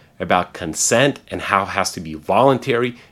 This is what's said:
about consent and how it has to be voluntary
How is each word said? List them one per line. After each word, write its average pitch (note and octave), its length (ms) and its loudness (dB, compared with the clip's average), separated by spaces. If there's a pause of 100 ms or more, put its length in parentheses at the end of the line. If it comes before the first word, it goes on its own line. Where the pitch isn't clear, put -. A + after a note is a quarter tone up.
(200)
about F2+ 320 0
consent A#2+ 760 0
and F2 120 -8
how G2 220 2
it G2 60 -6
has G2 240 -2
to F#2+ 80 -10
be D#2 140 -10
voluntary A#2+ 840 2 (160)